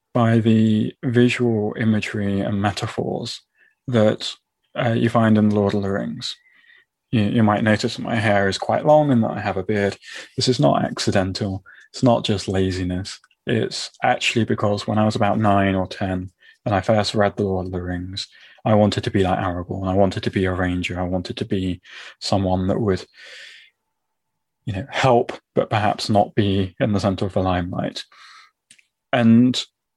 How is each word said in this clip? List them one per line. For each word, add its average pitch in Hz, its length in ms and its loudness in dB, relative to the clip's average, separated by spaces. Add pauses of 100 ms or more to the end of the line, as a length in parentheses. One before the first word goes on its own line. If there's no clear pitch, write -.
(140)
by 117 260 4
the 110 540 2 (100)
visual 120 760 2
imagery 104 600 0
and 104 200 -2
metaphors - 800 -4 (460)
that, 107 460 0 (440)
uh, 131 120 -2
you 117 200 2
find 113 280 4
in 107 120 4
The 104 60 0
Lord 101 200 2
of 101 80 -2
the 98 80 -2
Rings. 120 440 -6 (760)
You, 113 120 2
you 113 200 2
might 104 200 2
notice 107 320 0
that - 60 -10
my - 140 -4
hair 101 340 2
is 95 80 -2
quite - 280 -2
long 151 260 6
and 117 120 4
that - 80 -2
I 101 80 -6
have 101 180 -4
a 92 60 -4
beard. 101 320 0 (400)
This 131 140 0
is 123 100 0
not 139 240 2
accidental. 98 800 -2 (300)
It's - 100 -4
not 120 220 4
just 104 240 -2
laziness. 92 680 -2 (300)
It's - 440 -4 (120)
actually 120 400 0
because 104 440 -2
when 107 100 -2
I 107 80 4
was 107 100 0
about 104 240 0
nine 98 360 2
or 92 120 -2
ten, 95 440 -6 (340)
and 110 80 0
I 95 80 0
first 107 320 0
read 101 240 0
The 107 60 -2
Lord 92 240 -2
of 90 40 -8
the 90 120 -6
Rings, 90 440 -8 (380)
I 110 80 2
wanted 104 300 4
to 117 80 -4
be 101 100 2
like 92 160 0
Aragorn. 95 500 -6
I 92 60 0
wanted 98 300 2
to - 80 -4
be 95 140 0
a 92 60 0
ranger. 90 480 -2
I 92 40 -4
wanted 92 340 -4
to 104 80 -6
be 92 340 -4 (400)
someone 95 500 0
that - 120 -2
would, 98 240 -2 (1600)
you 104 80 -6
know, 95 160 -8
help, 123 420 2 (220)
but - 160 -2
perhaps 107 400 -2
not 104 240 2
be 98 460 -2
in 117 140 0
the 98 60 0
center 98 260 -2
of 95 80 -8
the 95 100 0
limelight. 90 600 -4 (1080)
And 120 480 4 (360)